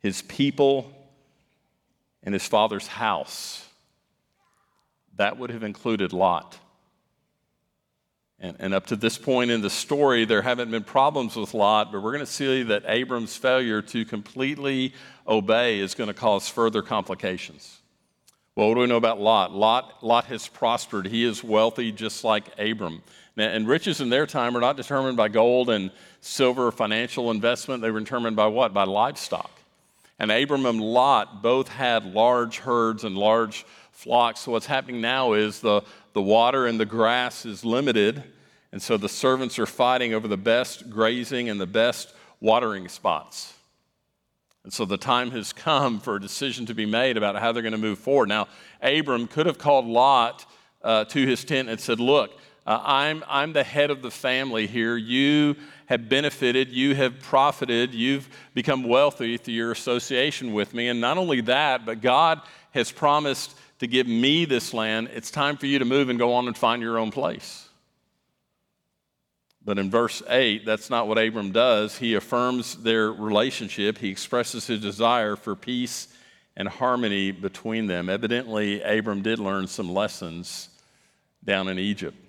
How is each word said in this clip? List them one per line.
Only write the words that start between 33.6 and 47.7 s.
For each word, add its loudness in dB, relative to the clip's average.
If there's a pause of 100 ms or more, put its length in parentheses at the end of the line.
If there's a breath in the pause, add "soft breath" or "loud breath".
flocks. 2
So -6
what's -2
happening -4
now 0
is 0
the, 2 (300 loud breath)
the 0
water 4
and 0
the 0
grass 0
is -12
limited, 2 (500 soft breath)
and -12
so 0
the -2
servants 0
are 0
fighting 0
over -4
the 0
best 0
grazing -2
and -4
the -4
best 0 (260 loud breath)
watering 0
spots. -4 (1120)
And -16
so -4
the -2
time 0
has -8
come 0
for -4
a -6
decision -8
to -8
be -4
made 2
about 0
how 0
they're -2
gonna -4